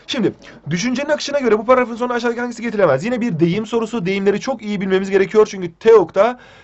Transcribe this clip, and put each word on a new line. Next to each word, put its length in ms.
Şimdi 260
düşüncenin 380
akışına 300
göre 200
bu 80
paragrafın 300
sonuna 180
aşağıdaki 260
hangisi 220
getirilemez? 420
Yine 160
bir 200
deyim 260
sorusu. 400
Deyimleri 340
çok 220
iyi 180
bilmemiz 300
gerekiyor. 400
Çünkü 240
teok'ta 640